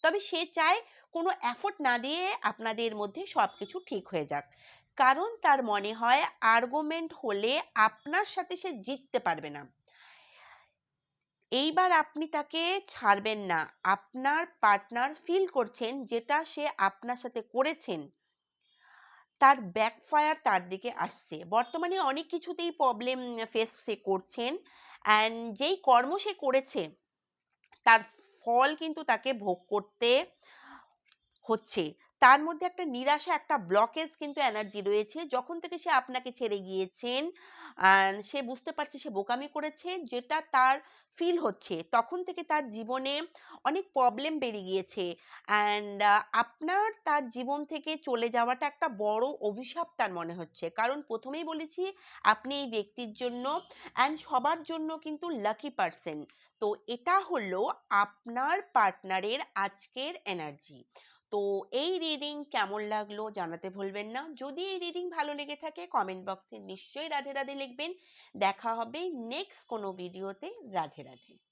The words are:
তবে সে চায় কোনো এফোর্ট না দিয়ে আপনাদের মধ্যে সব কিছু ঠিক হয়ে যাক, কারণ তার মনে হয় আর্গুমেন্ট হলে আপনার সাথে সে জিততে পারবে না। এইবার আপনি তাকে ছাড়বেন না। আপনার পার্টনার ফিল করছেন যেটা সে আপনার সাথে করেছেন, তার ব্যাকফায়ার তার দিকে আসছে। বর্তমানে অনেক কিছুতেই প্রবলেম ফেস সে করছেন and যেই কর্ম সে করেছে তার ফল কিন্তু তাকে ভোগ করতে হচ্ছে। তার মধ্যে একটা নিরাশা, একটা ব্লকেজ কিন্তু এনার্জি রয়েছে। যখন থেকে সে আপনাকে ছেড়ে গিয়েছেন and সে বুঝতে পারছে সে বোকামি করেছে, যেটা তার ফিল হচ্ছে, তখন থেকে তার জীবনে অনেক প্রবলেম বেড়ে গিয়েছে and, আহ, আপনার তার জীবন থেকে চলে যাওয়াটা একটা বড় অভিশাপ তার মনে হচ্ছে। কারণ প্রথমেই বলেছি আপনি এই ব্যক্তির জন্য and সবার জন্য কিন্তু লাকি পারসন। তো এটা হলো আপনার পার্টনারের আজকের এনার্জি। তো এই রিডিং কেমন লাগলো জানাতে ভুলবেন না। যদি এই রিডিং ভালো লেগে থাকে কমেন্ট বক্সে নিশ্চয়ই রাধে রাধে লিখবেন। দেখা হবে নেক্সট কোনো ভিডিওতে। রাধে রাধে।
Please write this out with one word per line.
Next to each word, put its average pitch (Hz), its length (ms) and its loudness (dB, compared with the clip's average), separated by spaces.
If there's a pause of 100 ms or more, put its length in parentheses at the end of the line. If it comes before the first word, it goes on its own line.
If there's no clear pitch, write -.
তবে 330 160 4
সে 339 260 -2
চায় 339 320 4 (360)
কোনো 339 160 0 (220)
এফোর্ট 392 280 -4
না 254 180 4
দিয়ে 294 240 -2 (200)
আপনাদের 220 580 -2
মধ্যে 208 260 -6
সব 208 320 2
কিছু - 180 -10 (140)
ঠিক 202 180 -4
হয়ে 156 240 -2
যাক, 143 140 -6 (520)
কারণ 269 300 6 (160)
তার 277 160 6 (120)
মনে 208 280 -2
হয় 254 220 6 (340)
আর্গুমেন্ট 302 540 0 (120)
হলে 220 300 0 (220)
আপনার 285 600 2
সাথে 359 280 -4
সে 370 80 -4 (160)
জিততে 262 340 -4
পারবে 156 300 -2
না। 147 120 -12 (1900)
এইবার 320 400 4
আপনি 302 340 2
তাকে 311 360 -4 (300)
ছাড়বেন 208 480 2 (100)
না। 160 100 2 (340)
আপনার 277 480 -2 (200)
পার্টনার 226 480 4 (140)
ফিল 370 200 2 (120)
করছেন 226 360 0 (180)
যেটা 233 280 0 (140)
সে 294 120 -4 (240)
আপনার 240 360 -6
সাথে 240 160 -6 (140)
করেছেন, 262 460 0 (1400)
তার 269 160 10 (200)
ব্যাকফায়ার 302 600 2 (100)
তার 190 160 2 (100)
দিকে 190 180 -6 (160)
আসছে। - 300 -12 (200)
বর্তমানে 330 400 0 (140)
অনেক 311 240 -4
কিছুতেই 339 460 -6
প্রবলেম 254 380 0 (340)
ফেস 226 180 0 (140)
সে 220 100 -2 (140)
করছেন 233 440 -2 (680)
and 226 180 2 (240)
যেই 339 160 2 (120)
কর্ম 254 240 6 (120)
সে 415 80 -2 (120)
করেছে 262 380 0 (1040)
তার 226 140 10 (400)
ফল 247 280 4 (140)
কিন্তু 320 180 -4 (100)
তাকে 226 200 2 (140)
ভোগ 185 140 0 (140)
করতে 208 380 0 (1400)
হচ্ছে। 214 360 0 (380)
তার 269 240 12
মধ্যে 330 200 -4
একটা 359 180 -4
নিরাশা, 285 560 0
একটা 302 160 0 (140)
ব্লকেজ 233 400 2 (100)
কিন্তু 285 180 -6 (120)
এনার্জি 208 320 -6
রয়েছে। 208 360 0 (160)
যখন 254 280 -4
থেকে 349 220 -8
সে 349 60 -2 (100)
আপনাকে 254 380 -8
ছেড়ে 208 280 -2
গিয়েছেন 190 560 -4 (720)
and 196 240 6 (120)
সে 285 140 -4
বুঝতে 254 340 -8
পারছে 294 220 -6
সে 294 120 -10
বোকামি 240 460 -2
করেছে, 302 320 -6 (240)
যেটা 247 260 -4 (160)
তার 262 220 6 (420)
ফিল 349 260 2
হচ্ছে, 202 300 -2 (220)
তখন 233 280 0
থেকে 349 260 -10
তার 302 140 0 (120)
জীবনে 262 380 -4 (540)
অনেক 359 160 -2 (120)
প্রবলেম 262 420 2
বেড়ে 226 300 -4
গিয়েছে 190 360 -2 (560)
and, 208 420 0
আহ, 208 200 8 (100)
আপনার 320 540 0 (180)
তার 294 240 2
জীবন 254 360 -4
থেকে 311 280 -6 (160)
চলে 240 280 0
যাওয়াটা 247 300 0
একটা 302 220 -2 (160)
বড় 220 220 2 (220)
অভিশাপ 262 400 -6 (100)
তার 208 200 0
মনে 170 220 -6
হচ্ছে। - 300 -10
কারণ 247 320 -2
প্রথমেই 269 420 -8
বলেছি 311 380 -8 (500)
আপনি 254 200 -2 (100)
এই 269 120 -6
ব্যক্তির 214 380 -6
জন্য 247 320 -6 (600)
and 302 120 0 (100)
সবার 294 360 0
জন্য 320 360 -6
কিন্তু 311 280 -10 (200)
লাকি 220 240 -4
পারসন। 165 480 -4 (440)
তো 214 40 0 (280)
এটা 247 220 0 (140)
হলো 196 300 -2 (440)
আপনার 254 520 -2 (200)
পার্টনারের 196 640 2 (140)
আজকের 202 580 -6 (120)
এনার্জি। 151 560 -8 (520)
তো 208 80 0 (320)
এই 311 260 0
রিডিং 294 360 -4 (200)
কেমন 208 260 0 (140)
লাগলো 208 360 -6
জানাতে 175 400 -8
ভুলবেন 196 440 -8
না। 269 80 -6 (180)
যদি 285 220 -8 (100)
এই 370 60 -6
রিডিং 349 320 -6
ভালো 294 240 -4
লেগে 285 220 -8
থাকে 311 300 -12
কমেন্ট 190 420 -2
বক্সে 190 300 -10
নিশ্চয়ই 202 500 -12
রাধে 277 240 -6
রাধে 277 220 -6
লিখবেন। 277 360 -8 (440)
দেখা 196 440 -2
হবে 233 220 -6 (320)
নেক্সট 381 340 -10
কোনো 208 260 -6
ভিডিওতে। 185 560 -10 (280)
রাধে 151 260 -6
রাধে। 131 320 -20 (180)